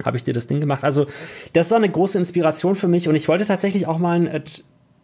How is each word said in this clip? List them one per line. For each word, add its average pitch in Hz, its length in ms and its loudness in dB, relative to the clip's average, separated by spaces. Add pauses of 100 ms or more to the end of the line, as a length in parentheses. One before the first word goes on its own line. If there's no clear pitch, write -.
hab - 120 -2
ich 120 80 -6
dir 127 100 -2
das 120 140 -4
Ding 143 120 -2
gemacht. 143 240 -2
Also, 143 220 2 (480)
das 165 160 4
war 226 80 6
eine 214 120 4
große 190 280 0
Inspiration 175 580 0
für 190 120 -2
mich 175 200 2
und 151 80 4
ich 151 120 -2
wollte 185 180 2
tatsächlich 196 400 0
auch 165 140 -2
mal 170 280 0
ein, 151 160 -6 (600)